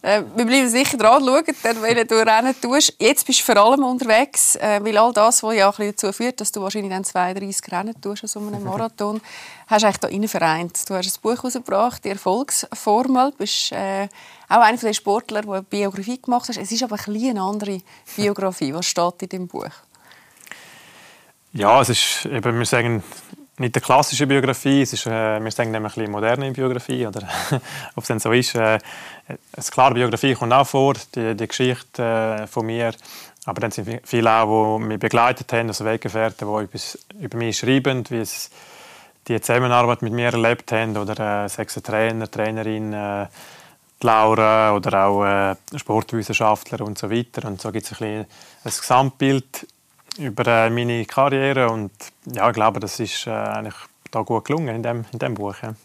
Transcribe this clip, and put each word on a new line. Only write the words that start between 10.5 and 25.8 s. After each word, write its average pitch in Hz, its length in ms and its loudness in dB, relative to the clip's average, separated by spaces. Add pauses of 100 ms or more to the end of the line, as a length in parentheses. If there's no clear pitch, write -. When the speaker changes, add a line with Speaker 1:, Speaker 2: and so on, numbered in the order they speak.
Speaker 1:
Du 196 60 -4
hast 180 120 -2
ein - 140 -6
Buch 240 200 -2
rausgebracht, 247 600 -2
die - 60 -4
Erfolgsformel. 247 1200 0
Du - 60 -16
bist, - 340 -4
äh, 196 380 -4 (400)
auch 226 100 6
einer 240 180 6
von 233 100 -2
den 208 60 0
Sportlern, 208 520 -2
der 202 80 -8
eine 190 100 -4
Biografie 202 580 -4
gemacht 247 280 -2
hat. 226 80 -6
Es 196 160 -8
ist 233 100 -2
aber 220 160 -6
ein 208 140 -8
bisschen 226 160 -2
eine 214 120 -2
andere 202 380 -4 (380)
Biografie. 196 560 0
Was 175 140 -6
steht 175 340 -2
in 185 80 -10
dem 180 180 -8
Buch? - 200 -8 (1900)
Speaker 2:
Ja, 113 280 6
es 123 80 2
ist - 360 0
eben, 120 320 -2
wir 120 80 0
sagen, 117 380 0 (560)
nicht 120 160 -2
eine - 80 2
klassische 139 420 4
Biografie, 135 560 2
es 127 120 0
ist, 110 120 -6
äh, 110 340 -2
wir 110 120 -6
sagen 117 180 -2
eine 110 80 -2
ein 107 60 -4